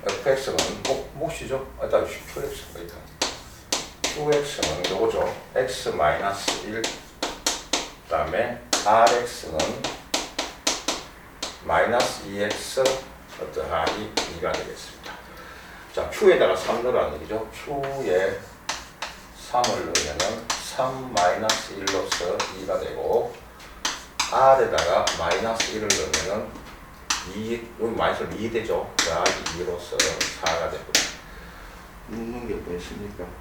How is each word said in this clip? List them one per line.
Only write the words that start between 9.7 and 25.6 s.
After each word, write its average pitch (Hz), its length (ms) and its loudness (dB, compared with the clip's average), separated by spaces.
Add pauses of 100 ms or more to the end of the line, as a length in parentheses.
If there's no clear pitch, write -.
마이너스 - 600 4
이 101 160 -2
엑스 - 400 0 (720)
더하기 87 580 -2 (240)
이가 85 160 0
되겠습니다. - 600 -8 (840)
자, - 160 -2
Q에다가 - 460 8
삼 117 260 0
넣으라는 - 340 4
얘기죠. - 360 -4
Q에 135 840 0 (1120)
삼을 98 440 2
넣으면은 - 560 0
삼 - 680 -2
마이너스 95 600 4
일로서 95 640 0 (240)
이가 92 200 0
되고, - 520 2 (1000)
R에다가 - 720 8 (140)
마이너스 107 580 2